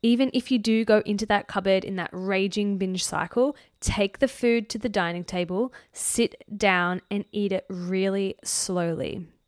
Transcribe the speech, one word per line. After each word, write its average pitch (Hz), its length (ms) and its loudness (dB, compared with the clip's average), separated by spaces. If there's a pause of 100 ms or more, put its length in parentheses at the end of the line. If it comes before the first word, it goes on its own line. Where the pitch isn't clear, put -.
Even 240 320 4
if 254 180 0
you 254 80 4
do 220 260 2
go 214 200 6
into 208 200 -2
that 208 220 0
cupboard 190 360 2
in 196 120 -6
that 175 180 -6
raging 196 640 0
binge 185 260 -2
cycle, 240 520 0 (240)
take - 400 0
the 269 80 4
food 233 420 0
to - 80 -8
the 220 120 -4
dining 175 340 -2
table, 180 500 -4 (180)
sit - 440 0 (200)
down 180 540 2
and 202 220 -4
eat 202 200 -2
it 190 180 -2
really 190 760 -2
slowly. 170 840 -2 (220)